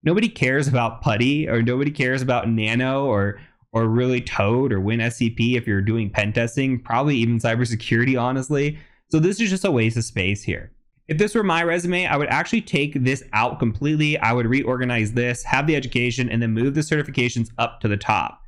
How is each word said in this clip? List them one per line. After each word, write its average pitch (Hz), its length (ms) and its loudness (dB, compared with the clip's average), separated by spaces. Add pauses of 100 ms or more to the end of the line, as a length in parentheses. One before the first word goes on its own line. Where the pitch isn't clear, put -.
Nobody 202 260 2
cares 135 380 0
about 120 360 0
putty, 127 460 2
or 117 140 2
nobody 131 280 0
cares 131 300 0
about 123 280 0
Nano, 123 580 0
or, 101 320 0 (340)
or 113 140 2
really 123 340 2
Toad, 120 520 0
or 95 80 0
Win 110 200 0
S 117 180 -2
C 117 120 2
P 120 260 0
if 120 100 -2
you're 101 140 2
doing 107 300 0
pen 104 220 0
testing, 120 480 0
probably 139 360 0
even 117 220 2
cybersecurity, 117 800 0
honestly. 139 580 -2 (320)
So 156 80 4
this 196 220 2
is 220 100 2
just 185 140 -2
a 196 60 4
waste 113 260 2
of 113 80 -2
space 98 380 -2
here. - 300 -6 (340)
If 151 100 -4
this 208 180 0
were 226 100 2
my 170 180 0
resume, 175 440 0
I 147 100 0
would 147 120 0
actually 175 340 0
take 143 420 0
this 131 180 0 (100)
out 117 260 0
completely. 151 600 0
I 113 140 2
would 120 140 0
reorganize 123 680 0
this, 123 320 -2
have 165 220 0
the 156 100 2
education, 123 520 -2
and 113 140 0
then 113 100 0
move 123 220 0
the 156 80 0
certifications 139 720 -2
up - 240 -4
to 117 80 0
the 104 80 0
top. 98 520 -2